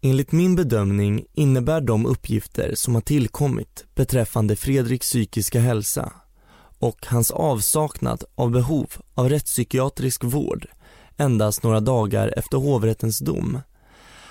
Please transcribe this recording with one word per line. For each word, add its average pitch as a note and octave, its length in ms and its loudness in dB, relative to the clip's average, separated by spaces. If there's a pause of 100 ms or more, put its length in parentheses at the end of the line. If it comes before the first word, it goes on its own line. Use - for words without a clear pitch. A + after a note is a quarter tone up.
"Enligt C3 300 0
min F3+ 240 4
bedömning G#2 760 2
innebär C#3+ 480 2
de A2+ 240 2
uppgifter - 720 -2
som A#2+ 200 0
har A2+ 60 2
tillkommit - 840 -2 (100)
beträffande A2+ 600 2
Fredriks C3 520 0
psykiska A#2 520 0
hälsa A#2 540 0 (680)
och - 260 -4
hans A#2 260 0
avsaknad C#3+ 920 -2 (120)
av A#2+ 160 0
behov B2 360 0 (260)
av B2+ 160 2
rättspsykiatrisk C3 920 -2
vård B2+ 420 -2 (520)
endast A2 460 2
några A2 160 4
dagar G#2+ 580 0
efter - 200 -2
hovrättens A2+ 600 0
dom, - 400 -4 (720)